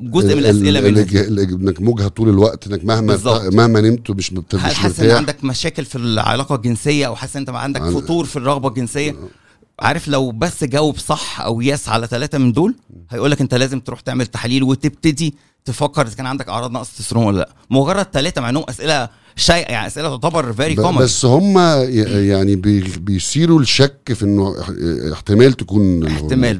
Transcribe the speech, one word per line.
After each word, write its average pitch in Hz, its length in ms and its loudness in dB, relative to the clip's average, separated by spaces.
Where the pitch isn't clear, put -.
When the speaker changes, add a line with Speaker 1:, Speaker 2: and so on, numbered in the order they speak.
Speaker 1:
جزء 143 260 0
من - 60 2
Speaker 2:
ال-، - 120 2
Speaker 1:
الأسئلة 101 340 4
Speaker 2:
ال-، - 120 2
Speaker 1:
منها. 107 120 4
Speaker 2:
الإج-، 95 120 -2
الإج-، 98 380 2
إنك 92 280 -2
مجهد 104 280 0
طول 110 200 0
الوقت، 101 380 4
إنك 95 180 -6
مهما 110 280 2
Speaker 1:
بالظبط. 110 280 0
Speaker 2:
ت-، 95 120 -2
مهما 113 280 6
نمت 117 300 2
مش 95 220 -4
بت-، 90 220 -6
Speaker 1:
هل 98 140 -2
Speaker 2:
مش 151 60 -2
Speaker 1:
حاسس - 240 -2
إن - 60 4
Speaker 2:
مرتاح. 117 120 6
Speaker 1:
عندك 147 260 -4
مشاكل 139 420 -4
في - 120 -14
العلاقة 120 580 -2
الجنسية، 123 520 -2
أو 117 80 -8
حاسس 127 200 -12
إن 139 40 -6
أنت 135 100 -8
عندك 131 320 -6
Speaker 2:
عن- - 120 -2
Speaker 1:
فتور 160 320 -2
في - 100 -10
الرغبة 135 340 -2
الجنسية؟ 131 420 -4
Speaker 2:
آه. 139 40 -12
Speaker 1:
عارف، 151 220 0
لو 135 240 0
بس 156 320 -4
جاوب 143 340 0
صح - 440 -6
أو 113 200 -4
يس 139 280 -2
على 113 180 -2
تلاتة 127 300 -4
من 127 140 4
دول، 175 240 0
هيقولك: 135 320 -4
"أنت 127 140 -2
لازم 131 240 -2
تروح 120 200 -12
تعمل 123 280 -6
تحاليل 131 360 -2
وتبتدي 143 720 -2
تفكر 143 420 -4
إذا 104 80 -12
كان 131 100 -10
عندك 135 240 -8
أعراض 117 220 -6
نقص 120 180 -8
تستوستيرون 113 360 -2
ولا 98 120 2
لأ". - 120 -4
مجرد 160 360 0
تلاتة، 147 360 -4
مع 117 80 -4
إنهم 143 200 -2
أسئلة 127 400 -4
شائعة، 170 360 0
يعني 107 160 -4
أسئلة 156 300 -6
تعتبر 143 360 -2
very 147 260 -2
Speaker 2:
ب-، - 20 0
Speaker 1:
common. - 180 2
Speaker 2:
بس 127 260 2
هم 185 320 4
ي-، 127 720 2
يعني 98 280 2
بي-، 95 420 0
بيثيروا 139 640 2
الشك 135 520 0
في 107 120 -4
إنه 101 360 2
اح-، 78 520 -4
احتمال 117 400 6
تكون 90 540 2
Speaker 1:
احتمال، 92 520 0